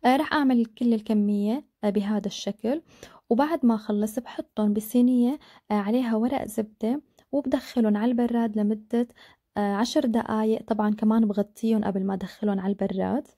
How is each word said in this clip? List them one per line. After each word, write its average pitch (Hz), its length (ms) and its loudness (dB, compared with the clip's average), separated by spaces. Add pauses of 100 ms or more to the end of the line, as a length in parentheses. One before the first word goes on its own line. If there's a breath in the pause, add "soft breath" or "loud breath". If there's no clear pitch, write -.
آه، 254 120 4
رح 302 160 -2
أعمل 262 320 4
كل 240 280 0
الكمية، 208 720 0 (180)
آه، 208 60 2
بهذا 208 380 -2
الشكل، 220 540 -4 (480 loud breath)
وبعد 285 360 0
ما 233 100 4
أخلص 214 440 -4
بحطهم 214 540 -4
بصينية، 247 680 2 (320 loud breath)
آه، - 20 0
عليها 226 420 0
ورق 240 320 -2
زبدة 220 540 -4 (300 soft breath)
وبدخلهم 254 680 0
على 226 140 2
البراد 233 460 0
لمدة، 214 500 0 (500 loud breath)
آه، 202 180 0
عشر 247 300 0
دقايق. 220 580 0
طبعًا 214 320 0
كمان 220 320 4
بغطيهم 208 560 0
قبل 190 220 -2
ما 196 80 -2
أدخلهم 190 460 -4
على 190 140 -2
البراد. 190 540 -2 (100)